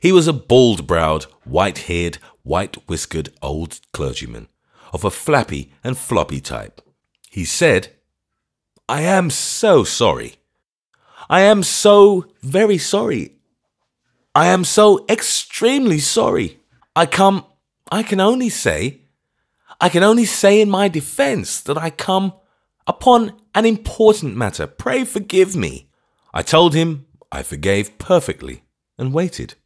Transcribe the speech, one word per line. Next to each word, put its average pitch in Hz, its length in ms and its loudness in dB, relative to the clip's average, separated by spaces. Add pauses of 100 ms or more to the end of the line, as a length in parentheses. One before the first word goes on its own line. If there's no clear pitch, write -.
He 175 120 2
was 175 140 6
a 165 60 2
bald-browed, 85 920 2 (200)
white-haired, 87 760 -4 (240)
white-whiskered 85 880 -8 (120)
old 76 380 -10 (120)
clergyman 58 560 -10 (440)
of - 120 -10
a 104 60 0
flappy 110 640 -4 (100)
and 127 140 -6
floppy 85 440 -4
type. 55 400 -14 (500)
He 98 140 -10
said, 101 440 0 (1000)
I 139 140 -4
am 180 280 0
so 165 540 0
sorry. 65 520 -2 (960)
I 160 100 2
am 202 220 4
so 202 640 4 (160)
very 190 360 0
sorry. 190 580 -4 (1000)
I 156 140 2
am 185 160 2
so 208 440 4
extremely 233 920 -2
sorry. - 600 -2 (360)
I 170 120 2
come, 196 400 2 (440)
I 202 120 -4
can 208 180 -4
only 240 280 2
say, 95 520 -4 (800)
I 175 80 2
can 170 140 2
only 226 220 4
say 202 360 4
in 214 80 4
my 202 200 0
defense 185 760 -4
that - 160 -6
I 160 120 -6
come 190 440 -4 (520)
upon 233 540 2 (140)
an 214 100 0
important 214 720 2
matter. 101 300 -6
Pray 254 380 -6
forgive 185 520 -2
me. 78 320 -6 (460)
I - 80 -6
told 160 320 4
him 160 320 -2 (240)
I 69 120 -10
forgave 95 560 -4
perfectly 76 640 -4 (360)
and 131 140 -6
waited. 160 420 -6 (120)